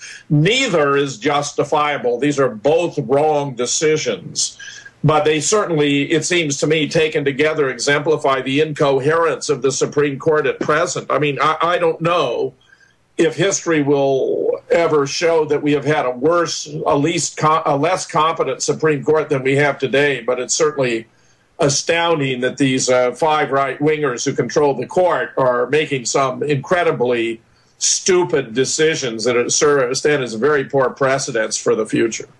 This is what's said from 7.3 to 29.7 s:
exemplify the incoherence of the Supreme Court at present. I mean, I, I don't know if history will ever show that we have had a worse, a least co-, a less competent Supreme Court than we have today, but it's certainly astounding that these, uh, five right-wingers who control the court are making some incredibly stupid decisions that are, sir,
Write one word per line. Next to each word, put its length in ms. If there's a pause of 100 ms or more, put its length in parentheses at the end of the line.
exemplify 720
the 200
incoherence 880
of 140
the 100
Supreme 480
Court 280
at 120
present. 520
I 80
mean, 200
I, 220
I 160
don't 240
know 520 (640)
if 180
history 480
will 760 (100)
ever 380
show 380
that 160
we 120
have 120
had 200
a 60
worse, 560 (180)
a 120
least 400
co-, 280
a 120
less 280
competent 560
Supreme 420
Court 260
than 140
we 120
have 240
today, 420
but 180
it's 140
certainly 540 (520)
astounding 840
that 160
these, 320
uh, 240
five 380
right-wingers 760
who 80
control 420
the 100
court 520
are 300
making 380
some 380
incredibly 960 (400)
stupid 760
decisions 680
that 120
are, 140
sir, 440